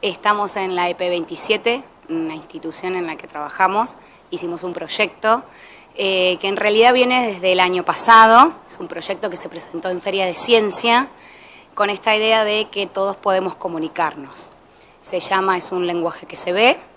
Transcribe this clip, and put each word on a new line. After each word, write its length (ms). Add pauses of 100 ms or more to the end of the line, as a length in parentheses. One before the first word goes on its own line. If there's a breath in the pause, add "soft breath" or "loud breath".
Estamos 540
en 200
la 120
E 80
P 140
veintisiete, 720 (240)
una 280
institución 600
en 100
la 120
que 100
trabajamos. 720 (340 loud breath)
Hicimos 320
un 80
proyecto, 720 (520 loud breath)
eh, 440
que 80
en 80
realidad 380
viene 400
desde 180
el 80
año 240
pasado. 680 (160)
Es 100
un 80
proyecto 420
que 60
se 140
presentó 400
en 100
Feria 260
de 100
Ciencia 760 (640 loud breath)
con 160
esta 260
idea 300
de 240
que 180
todos 300
podemos 380
comunicarnos. 960 (500 soft breath)
Se 180
llama 380
Es 160
un 120
lenguaje 400
que 120
se 160
ve 240 (200)